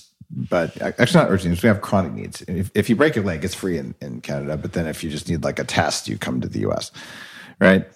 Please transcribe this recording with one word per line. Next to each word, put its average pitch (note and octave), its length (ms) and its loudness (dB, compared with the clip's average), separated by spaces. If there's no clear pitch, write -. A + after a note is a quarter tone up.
but, - 500 -2
uh, - 160 -2
actually D3+ 240 6
not - 80 2
urgent F2 220 2
needs, E2+ 100 0
we A#2+ 60 4
have G2+ 120 4
chronic F#2+ 340 0
needs. F2+ 340 -10
If, F#2 260 -2
if - 160 0
you A2+ 60 6
break D3 200 4
your G#2+ 80 0
leg, E2+ 220 -2
it's F2+ 80 -4
free F2+ 240 -2
in, C#2 240 -6
in C2+ 200 -10
Canada. C#2+ 360 -4
But - 160 -8
then E2 140 -2
if D2+ 160 -6
you D#2 80 -4
just D2+ 180 -8
need, D#2 140 -2
like, C#2+ 160 -2
a C#2 40 -2
test, - 440 -2
you G#1+ 100 -4
come B1 240 -2
to - 60 -4
the - 140 -4
U G1+ 120 0
S, - 160 -6
right? F#2+ 260 6